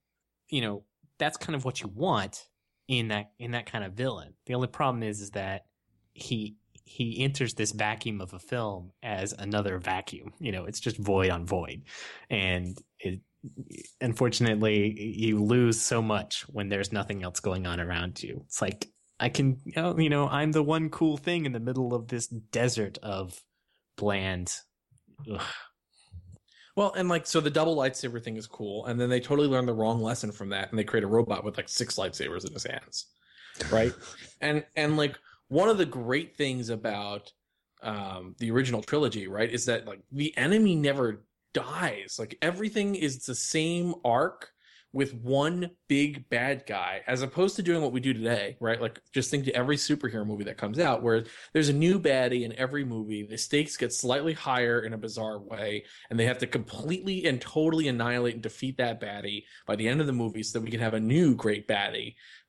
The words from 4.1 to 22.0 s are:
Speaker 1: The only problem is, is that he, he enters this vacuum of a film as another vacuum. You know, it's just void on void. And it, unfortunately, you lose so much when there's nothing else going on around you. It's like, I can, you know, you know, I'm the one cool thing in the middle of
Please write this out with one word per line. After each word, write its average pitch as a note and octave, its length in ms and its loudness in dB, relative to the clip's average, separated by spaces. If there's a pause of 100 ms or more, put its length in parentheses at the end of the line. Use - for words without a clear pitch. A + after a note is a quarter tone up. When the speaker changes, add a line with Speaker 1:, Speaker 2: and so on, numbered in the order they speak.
Speaker 1:
The B2+ 100 -4
only B2+ 120 0
problem B2 360 0
is, G#2+ 180 -4
is G2+ 100 -12
that - 340 -6 (480)
he, G#2+ 440 -6 (260)
he A#2+ 400 -4
enters C3+ 300 0
this G#2+ 180 -2
vacuum G#2+ 480 -4
of F#2 140 -10
a F#2 60 -16
film G2 520 -6 (100)
as G2+ 300 -4
another G2+ 460 -2
vacuum. F#2 600 -6
You C3+ 120 -4
know, F#2 140 -6
it's G#2+ 140 -8
just - 180 -2
void F#2+ 320 4
on F2 160 0
void. - 380 -4 (460)
And F#2 480 0 (220)
it, F#2+ 220 -6 (800)
unfortunately, A2 1160 2
you G#2+ 260 2
lose A#2 360 6
so A#2 220 2
much G#2+ 480 -2
when G2+ 200 -4
there's G2 220 0
nothing G2+ 320 -2
else F2+ 160 -6
going F#2 280 -2
on F2+ 120 -2
around F2 440 -4
you. - 220 -10
It's - 160 -8
like, G3+ 260 -2 (320)
I B2 100 2
can, C3+ 360 2
you - 100 -12
know, E3+ 240 0
you D#3+ 100 6
know, C#3+ 180 4
I'm C#3+ 240 2
the D3+ 120 4
one D#3 260 2
cool D3+ 280 2
thing E3+ 280 0
in C3+ 80 0
the A#2 60 -4
middle B2 340 0
of A#2 140 -2